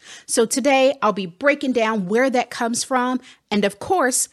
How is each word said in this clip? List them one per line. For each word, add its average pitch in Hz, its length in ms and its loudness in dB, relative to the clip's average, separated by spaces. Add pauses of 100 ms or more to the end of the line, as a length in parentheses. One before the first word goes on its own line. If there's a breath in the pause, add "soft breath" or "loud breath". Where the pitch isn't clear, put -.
(260 loud breath)
So - 180 2
today, 269 560 2
I'll 214 140 0
be 196 100 -6
breaking 277 480 -2
down 220 360 0
where 240 200 2
that 240 220 -2
comes 233 340 -4
from 254 380 -2 (280 loud breath)
and, 208 140 0
of 202 140 -2
course, - 540 -2